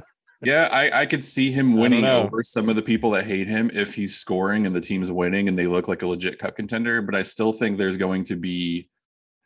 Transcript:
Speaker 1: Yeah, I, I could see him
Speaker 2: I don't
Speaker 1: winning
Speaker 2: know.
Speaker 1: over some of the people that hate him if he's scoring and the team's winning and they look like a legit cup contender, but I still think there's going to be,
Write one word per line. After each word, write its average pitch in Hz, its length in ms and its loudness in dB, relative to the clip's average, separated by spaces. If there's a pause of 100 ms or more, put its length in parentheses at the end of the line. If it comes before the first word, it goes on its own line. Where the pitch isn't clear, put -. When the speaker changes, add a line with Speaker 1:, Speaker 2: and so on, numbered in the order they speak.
(440)
Speaker 1:
Yeah, 147 260 4
I, 139 300 2
I 147 60 2
could 143 180 -2
see 135 260 0
him 135 180 2
Speaker 2:
I - 40 6
don't 110 80 4
Speaker 1:
winning 120 220 4
Speaker 2:
know. 120 220 4
Speaker 1:
over 110 180 -2
some 110 260 -2
of 110 80 2
the 107 60 0
people 113 300 0
that 95 120 2
hate 95 240 -2
him 110 240 0
if 101 220 -2
he's 98 220 -4
scoring 98 500 0
and 92 80 -2
the 87 80 -2
team's 95 280 -4
winning 90 380 0
and 92 100 0
they 87 80 2
look 87 220 0
like 90 140 -4
a 92 40 -2
legit 90 320 -4
cup - 180 -8
contender, 113 440 -2
but 101 140 -4
I 95 80 0
still 110 320 -2
think 107 240 -2
there's 95 180 0
going 92 280 0
to 95 120 -6
be, 87 540 -4 (560)